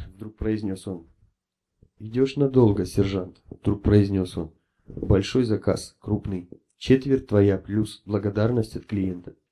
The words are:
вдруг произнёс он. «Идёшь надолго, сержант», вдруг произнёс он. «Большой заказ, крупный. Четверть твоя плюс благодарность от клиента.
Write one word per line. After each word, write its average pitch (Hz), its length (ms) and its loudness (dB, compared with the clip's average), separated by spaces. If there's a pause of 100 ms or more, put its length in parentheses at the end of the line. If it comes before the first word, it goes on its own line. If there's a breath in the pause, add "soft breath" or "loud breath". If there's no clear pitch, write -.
вдруг 104 280 -16
произнёс 107 520 -4
он. 85 200 -10 (880)
«Идёшь 120 380 0
надолго, 123 500 4
сержант», 98 640 -2
вдруг 101 340 -4
произнёс 98 540 2
он. 80 160 -8 (320)
«Большой - 580 0
заказ, - 560 -2
крупный. 98 500 -6 (280)
Четверть 131 500 0
твоя 101 300 4
плюс 104 480 -4
благодарность 107 720 -2
от - 100 -12
клиента. 92 500 -6 (160)